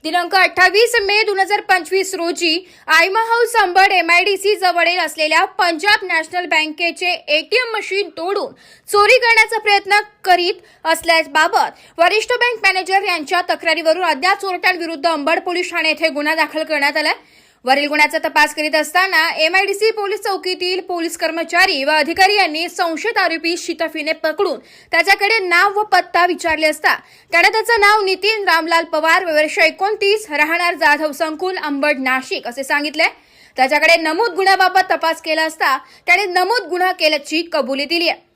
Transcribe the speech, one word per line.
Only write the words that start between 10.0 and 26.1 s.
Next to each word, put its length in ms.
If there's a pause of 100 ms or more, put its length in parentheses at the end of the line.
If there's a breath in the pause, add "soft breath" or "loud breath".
करीत 640
असल्याबाबत 1120
वरिष्ठ 340
बँक 300
मॅनेजर 440
यांच्या 420
तक्रारीवरून 540
अज्ञात 380
चोरट्यांविरुद्ध 680
अंबड 380
पोलीस 260
ठाणे 180
येथे 200
गुन्हा 260
दाखल 280
करण्यात 340
आलाय. 160 (520 soft breath)
वरील 220
गुन्ह्याचा 320
तपास 360
करीत 200
असताना 440 (220)
एमआयडीसी 500
पोलीस 300
चौकीतील 680
पोलीस 300
कर्मचारी 680
व 60
अधिकारी 460
यांनी 340
संशयित 480
आरोपी 400
शितफीने 560
पकडून 440 (340 soft breath)
त्याच्याकडे 480
नाव 400
व 120
पत्ता 340